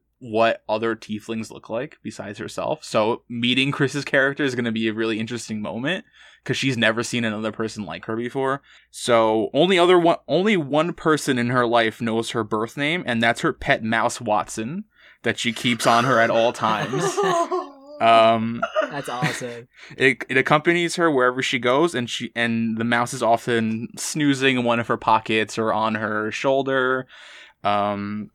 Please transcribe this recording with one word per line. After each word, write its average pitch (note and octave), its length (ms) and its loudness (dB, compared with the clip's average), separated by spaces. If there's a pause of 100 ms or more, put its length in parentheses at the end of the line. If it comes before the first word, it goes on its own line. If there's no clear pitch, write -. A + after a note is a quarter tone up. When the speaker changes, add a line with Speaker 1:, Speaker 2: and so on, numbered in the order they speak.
(180)
Speaker 1:
what A2+ 520 0
other A2 260 -2
tieflings A2 560 -10
look - 180 -16
like B2 320 -8
besides G#2 380 -12
herself. - 440 -6
So A2+ 440 0
meeting B2 440 0
Chris's C#3 340 -2
character C#3 380 0
is C3 120 0
gonna A#2+ 160 -2
be A2+ 160 -2
a G#2+ 60 -2
really A2 260 -2
interesting A2+ 420 -8
moment, A#2 440 -6 (400)
'cause C3 120 -2
she's C3+ 200 0
never A2+ 260 2
seen A#2+ 220 -4
another A2 260 -4
person A2 340 -6
like E2+ 200 -10
her A2 100 -6
before. C3+ 460 -4 (280)
So A2 640 2
only F3 240 4
other F3 220 6
one, E3+ 180 4 (100)
only F#3+ 280 2
one D#3 380 0
person D3 440 2
in A#2+ 120 0
her B2 180 2
life A2+ 340 2
knows A2+ 300 -2
her A#2 120 -2
birth A2+ 340 -4
name, D3+ 280 -2
and A2+ 160 -2
that's A#2 200 2
her D#3+ 120 0
pet - 300 0
mouse, A2+ 380 0
Watson, A#2 640 -4 (380)
that A#2 140 -2
she A#2+ 140 -2
keeps A#2+ 340 -2
on A#2 200 4
her B2+ 140 4
at A#2 120 4
all A#2 220 2
times. G#2+ 500 -2
Speaker 2:
<laughs> F4+ 680 -2 (320)
Speaker 1:
Um, A2+ 600 4 (280)
Speaker 3:
That's C#3+ 180 -10
awesome. B2 600 -6 (260)
Speaker 1:
it, C3 320 2
it C3 80 -2
accompanies D#3+ 640 2
her E3+ 120 4
wherever B2+ 320 2
she - 160 -2
goes, C3 380 2
and A#2+ 140 -4
she, - 260 -10
and A2+ 420 0
the A2+ 60 -2
mouse A#2+ 300 0
is B2 100 -6
often A2+ 640 0 (100)
snoozing C3+ 600 0
in B2 80 0
one A#2 160 0
of A2+ 60 -6
her A#2 100 0
pockets A2 600 0
or A2 140 0
on A2 240 0
her G#2+ 340 -4
shoulder. C3 800 0 (560)
Um, G2+ 720 -2